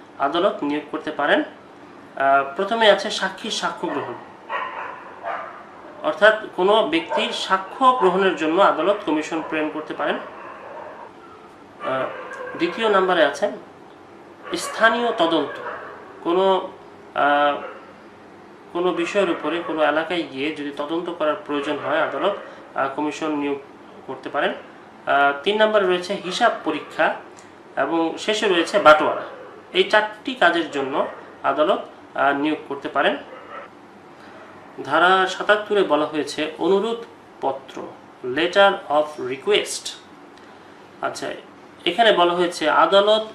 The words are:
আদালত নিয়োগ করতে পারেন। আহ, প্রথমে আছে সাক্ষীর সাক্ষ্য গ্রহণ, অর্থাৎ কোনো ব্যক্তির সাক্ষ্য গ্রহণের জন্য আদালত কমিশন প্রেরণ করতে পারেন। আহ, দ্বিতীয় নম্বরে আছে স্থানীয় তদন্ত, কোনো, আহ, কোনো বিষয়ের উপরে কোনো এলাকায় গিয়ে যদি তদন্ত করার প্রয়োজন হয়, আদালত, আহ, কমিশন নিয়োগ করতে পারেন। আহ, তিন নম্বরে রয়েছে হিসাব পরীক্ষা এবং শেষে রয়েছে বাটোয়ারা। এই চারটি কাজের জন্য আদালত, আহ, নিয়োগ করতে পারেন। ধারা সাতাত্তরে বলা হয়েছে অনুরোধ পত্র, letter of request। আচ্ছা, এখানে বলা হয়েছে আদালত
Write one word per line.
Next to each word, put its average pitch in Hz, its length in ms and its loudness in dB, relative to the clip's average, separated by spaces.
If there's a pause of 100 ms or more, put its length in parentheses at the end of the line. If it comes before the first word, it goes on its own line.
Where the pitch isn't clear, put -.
(200)
আদালত 160 440 0
নিয়োগ 147 280 -2
করতে 151 200 -6
পারেন। 185 320 0
আহ, - 1120 -2
প্রথমে 214 360 4
আছে 196 200 2
সাক্ষীর 196 400 -6
সাক্ষ্য 175 360 -4
গ্রহণ, 123 260 -6 (1900)
অর্থাৎ 202 300 4 (220)
কোনো 202 320 4
ব্যক্তির 165 460 -2
সাক্ষ্য - 580 0
গ্রহণের 190 440 4
জন্য 160 260 2
আদালত 170 340 4 (100)
কমিশন 156 440 -2
প্রেরণ 156 240 -2
করতে 156 200 -8
পারেন। 160 220 -2
আহ, - 1900 -10 (520)
দ্বিতীয় 196 320 0
নম্বরে 185 360 4
আছে 196 260 -2 (1040)
স্থানীয় 233 600 0
তদন্ত, 160 420 0 (640)
কোনো, 185 480 2 (440)
আহ, 143 460 2 (1120)
কোনো 175 200 0
বিষয়ের 170 360 0
উপরে 165 380 -2
কোনো 156 160 0
এলাকায় 160 480 0
গিয়ে 143 240 -4
যদি 143 220 -8
তদন্ত 165 320 -4
করার 151 260 0 (100)
প্রয়োজন 143 400 -4
হয়, 151 160 0
আদালত, 175 340 -2 (420)
আহ, 135 180 0
কমিশন 151 400 -4
নিয়োগ 143 220 -2 (500)
করতে 131 220 -12
পারেন। 170 240 -2 (520)
আহ, 143 280 4 (100)
তিন 214 200 2
নম্বরে 214 240 4
রয়েছে 180 260 -2
হিসাব 180 380 0 (120)
পরীক্ষা 156 520 -2 (600)
এবং 160 420 0
শেষে 214 300 -2
রয়েছে 175 320 2
বাটোয়ারা। 156 420 6 (520)
এই 185 100 4
চারটি 214 500 0
কাজের 165 380 2
জন্য 139 360 -2 (360)
আদালত, 147 360 2 (380)
আহ, 139 160 2
নিয়োগ 151 240 -2 (100)
করতে 139 220 -8
পারেন। 185 280 0 (1700)
ধারা 180 440 4
সাতাত্তরে 208 560 2
বলা 151 220 2
হয়েছে 151 520 -4
অনুরোধ 196 460 2 (380)
পত্র, - 400 -6 (440)
letter 175 460 4 (180)
of 147 400 0
request। - 600 0 (1120)
আচ্ছা, - 300 -6 (540)
এখানে 208 260 6
বলা 175 220 6
হয়েছে 170 360 0
আদালত 202 540 6 (120)